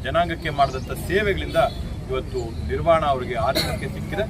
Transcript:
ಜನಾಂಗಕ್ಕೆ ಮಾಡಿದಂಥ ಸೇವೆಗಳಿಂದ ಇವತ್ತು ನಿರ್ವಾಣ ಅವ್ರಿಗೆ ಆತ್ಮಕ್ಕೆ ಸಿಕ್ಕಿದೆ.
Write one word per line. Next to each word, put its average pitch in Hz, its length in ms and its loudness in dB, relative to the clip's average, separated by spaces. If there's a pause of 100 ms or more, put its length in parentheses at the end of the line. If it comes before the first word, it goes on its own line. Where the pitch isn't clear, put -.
ಜನಾಂಗಕ್ಕೆ 160 540 0
ಮಾಡಿದಂಥ 135 340 2 (160)
ಸೇವೆಗಳಿಂದ 165 520 0 (500)
ಇವತ್ತು 131 300 -2 (300)
ನಿರ್ವಾಣ 156 340 4 (100)
ಅವ್ರಿಗೆ 123 220 -2 (120)
ಆತ್ಮಕ್ಕೆ - 480 -2
ಸಿಕ್ಕಿದೆ. 185 340 -2